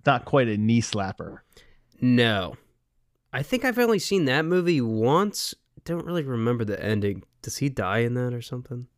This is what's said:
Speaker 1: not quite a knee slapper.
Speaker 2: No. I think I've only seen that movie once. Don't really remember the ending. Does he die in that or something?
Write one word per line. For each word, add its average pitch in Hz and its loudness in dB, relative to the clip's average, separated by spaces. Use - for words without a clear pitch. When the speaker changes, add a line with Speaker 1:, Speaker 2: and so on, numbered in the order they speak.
Speaker 1:
not 131 2
quite 131 2
a 107 0
knee 113 4
slapper. 95 -6
Speaker 2:
No. 117 2
I 135 -4
think 254 -2
I've 247 0
only 226 4
seen 190 0
that 139 2
movie 170 2
once. 123 0
Don't 165 -6
really 170 -4
remember 120 -2
the 101 -6
ending. 101 -2
Does - -10
he 139 -2
die 104 -2
in 120 0
that 123 -2
or 117 -8
something? 123 -12